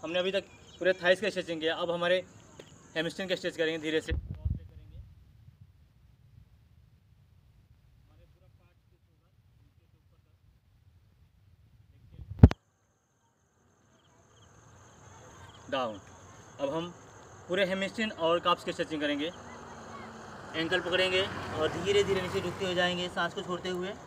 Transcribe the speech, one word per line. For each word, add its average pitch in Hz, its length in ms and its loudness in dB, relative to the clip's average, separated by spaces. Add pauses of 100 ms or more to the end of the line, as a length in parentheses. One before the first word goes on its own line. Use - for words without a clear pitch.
हमने 165 160 -2
अभी 185 140 0
तक 190 120 -2 (340)
पूरे 175 160 4
thighs 185 260 4
का 208 100 0
stitching 165 300 -6
किया, 160 140 0
अब 170 160 -4
हमारे 175 260 2 (800)
hamstring 170 320 -4
का 180 80 0
स्ट्रेच 175 200 -6
करेंगे 160 240 0
धीरे 156 200 0
से। 160 120 -6 (4000)
Down। 123 280 -4 (640)
अब 143 140 -4
हम 170 180 -4 (560)
पूरे 190 180 2
hamstring 190 540 -4
और 170 200 2
calves 180 240 2
की 175 80 -4
stitching 156 280 -4
करेंगे। 147 300 -2 (1200)
Ankle 165 260 0
पकड़ेंगे 185 420 2
और 160 520 -2
धीरे 196 300 4
धीरे 190 180 2
नीचे 185 180 -2
झुकते 175 240 -4
हुए 180 100 0
जाएंगे, 180 360 0
सांस 175 240 -2
को 196 80 -8
छोड़ते 175 280 -6
हुए। 185 240 -4 (120)